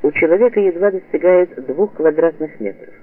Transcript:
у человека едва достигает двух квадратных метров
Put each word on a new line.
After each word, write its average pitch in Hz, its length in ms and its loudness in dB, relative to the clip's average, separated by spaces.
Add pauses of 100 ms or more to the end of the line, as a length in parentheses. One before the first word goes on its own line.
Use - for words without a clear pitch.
у 147 100 0
человека 208 480 2
едва 190 300 0
достигает 180 760 0
двух 165 280 -4
квадратных 156 680 -2
метров 101 420 -12